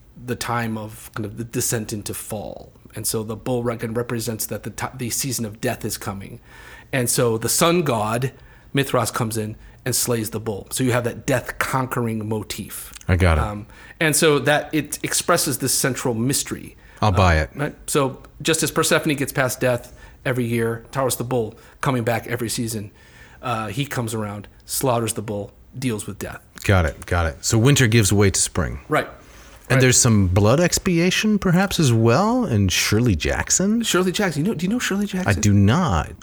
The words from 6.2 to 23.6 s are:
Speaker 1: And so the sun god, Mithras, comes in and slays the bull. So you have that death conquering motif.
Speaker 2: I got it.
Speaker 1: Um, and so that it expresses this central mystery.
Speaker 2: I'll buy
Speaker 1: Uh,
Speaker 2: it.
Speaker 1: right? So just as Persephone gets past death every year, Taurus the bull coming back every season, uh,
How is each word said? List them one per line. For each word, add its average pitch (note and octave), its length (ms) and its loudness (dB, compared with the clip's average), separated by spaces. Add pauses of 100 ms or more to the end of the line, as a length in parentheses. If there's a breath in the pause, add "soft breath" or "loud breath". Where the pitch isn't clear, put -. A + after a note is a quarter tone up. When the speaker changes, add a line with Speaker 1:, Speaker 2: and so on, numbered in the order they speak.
Speaker 1:
And B2 180 0
so A#2 280 2
the A#2 120 -2
sun E3+ 340 4
god, A#2+ 500 -2 (400 loud breath)
Mithras, C3 380 0
comes A2 260 -4
in G#2+ 180 -4 (300 loud breath)
and B2+ 100 -2
slays A#2 360 -2
the A2 80 -6
bull. A2 320 -8
So C3 120 -2
you B2 80 2
have A#2+ 120 2
that - 240 -6
death - 320 -2
conquering A#2 680 -2
motif. - 640 -8 (160)
Speaker 2:
I F2+ 80 4
got E2+ 220 4
it. - 60 2
Speaker 1:
Um, G#2 240 -8 (320 loud breath)
and D#3 160 2
so D3 240 4
that C#3+ 340 0
it D3 300 -2
expresses E3 560 0
this C3 140 -2
central B2+ 420 -2
mystery. - 600 -4 (260 loud breath)
Speaker 2:
I'll G#2 100 4
buy F2 280 6
Speaker 1:
Uh, D2+ 40 2
Speaker 2:
it. - 120 -8
Speaker 1:
right? D3 200 -6 (140)
So C3+ 320 0 (200)
just D#3+ 220 0
as C3+ 80 -2
Persephone D#3 440 2
gets C3+ 160 -4
past B2+ 300 0
death B2 340 -2 (300 loud breath)
every B2 200 -2
year, A#2 460 -2
Taurus C3+ 240 -2
the B2 80 -4
bull A#2+ 300 -2 (280 loud breath)
coming B2+ 220 0
back A2 220 -2
every A#2+ 240 -6
season, A2+ 400 -6 (540 loud breath)
uh, A2+ 240 -4